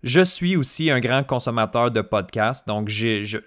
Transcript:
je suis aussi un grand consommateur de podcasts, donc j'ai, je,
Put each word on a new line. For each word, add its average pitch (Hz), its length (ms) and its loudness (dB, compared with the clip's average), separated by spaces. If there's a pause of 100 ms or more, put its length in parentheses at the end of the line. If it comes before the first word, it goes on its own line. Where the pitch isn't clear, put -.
je 131 200 4
suis 180 340 2
aussi 156 340 0
un 127 120 2
grand 127 220 0
consommateur 117 680 0
de 110 80 0
podcasts, 107 640 -2
donc 107 220 -4
j'ai, 107 380 -2
je, 107 220 -6